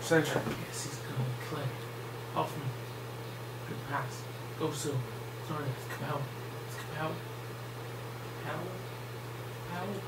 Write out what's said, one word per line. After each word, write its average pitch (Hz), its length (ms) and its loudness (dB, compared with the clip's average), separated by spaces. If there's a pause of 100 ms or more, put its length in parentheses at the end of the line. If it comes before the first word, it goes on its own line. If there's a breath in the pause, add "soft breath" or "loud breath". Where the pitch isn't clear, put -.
Cedric. 160 240 10
Yes, - 520 2
he's - 200 -4
gonna 127 240 2 (220)
play. 147 180 2 (640)
Hoffman. - 340 2 (1000)
Good - 100 0 (140)
pass. 139 320 2 (340)
Go 160 140 4
Silva. 135 260 2 (500)
Sorry, 151 180 2
it's - 340 0
Capel. 131 220 2 (460)
It's - 100 -4 (180)
Capel. 160 160 2 (1300)
Capel. 160 240 0 (1040)
Capel. 185 360 0